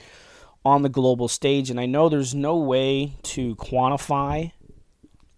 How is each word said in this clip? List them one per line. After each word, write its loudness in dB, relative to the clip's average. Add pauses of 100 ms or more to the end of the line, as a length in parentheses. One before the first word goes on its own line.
(640)
on 4
the 2
global 2
stage, 0
and -6
I -2
know 4
there's 0
no 0
way 0
to -6
quantify -2 (840)